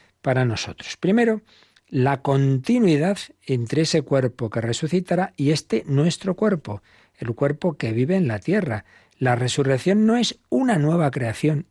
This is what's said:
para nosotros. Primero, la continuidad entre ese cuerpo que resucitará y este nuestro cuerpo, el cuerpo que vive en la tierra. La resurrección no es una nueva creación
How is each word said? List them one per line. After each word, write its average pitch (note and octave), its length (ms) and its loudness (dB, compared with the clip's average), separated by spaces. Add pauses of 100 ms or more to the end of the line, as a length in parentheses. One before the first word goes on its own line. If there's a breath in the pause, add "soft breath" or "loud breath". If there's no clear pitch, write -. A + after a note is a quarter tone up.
(220 soft breath)
para B2+ 240 0
nosotros. - 520 -6
Primero, A3 440 2 (460 soft breath)
la C3 340 0
continuidad C#3+ 960 2 (280)
entre C3 360 -2
ese D#3+ 220 0
cuerpo B2+ 460 -2
que A2+ 120 -4
resucitará F3 760 -2
y C#3 140 0
este - 380 -2
nuestro D#3+ 480 0
cuerpo, E3 480 -2 (340 soft breath)
el A#2 160 -6
cuerpo D3 420 -2
que A2+ 160 -4
vive C3 260 0
en F3+ 100 2
la A2 100 -2
tierra. C3 480 -2 (320 soft breath)
La B2 180 2
resurrección C3+ 720 2
no A3+ 100 4
es - 220 -2 (100)
una B3 300 2
nueva D3+ 320 2
creación C#3+ 600 -2